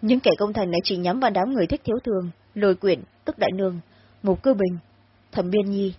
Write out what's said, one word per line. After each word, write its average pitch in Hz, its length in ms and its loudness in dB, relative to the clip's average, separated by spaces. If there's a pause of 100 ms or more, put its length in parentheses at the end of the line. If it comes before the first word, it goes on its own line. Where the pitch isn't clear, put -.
Những 233 180 4
kẻ 226 200 4
công 208 140 0
thành 196 180 -2
này 170 120 2
chỉ 196 140 -2
nhắm 180 220 0
vào 254 120 2
đám 196 220 0
người 196 140 2
Thích - 160 -4
Thiếu 220 200 -2
Thường, 190 260 -2 (240)
Lôi 202 220 2
Quyển, 175 280 0 (220)
Tức - 140 -6
Đại 202 160 2
Nương, 185 240 -2 (440)
Mục 190 200 0
Cư 269 100 4
Bình, 185 240 0 (540)
Thẩm 180 180 -4
Biên 202 220 0
Nhi. 196 280 -2